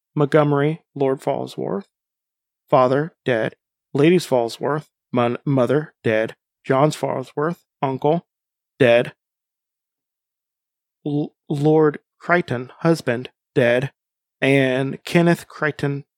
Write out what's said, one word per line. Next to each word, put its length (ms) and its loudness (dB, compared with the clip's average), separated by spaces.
Montgomery, 640 0
Lord 240 -2
Falsworth, 680 -8
father 460 2
dead. 300 -2
Ladies 320 2
Falsworth, 640 -4
mon-, 320 -2
mother 580 0
dead. 320 -2
John 260 2
Falsworth, 760 -6
uncle, 460 -2
dead. 340 2
L-, 280 -4
Lord 520 2
Crichton, 600 -2
husband, 520 -2
dead. 380 0
And 640 0
Kenneth 440 2
Crichton, 560 -6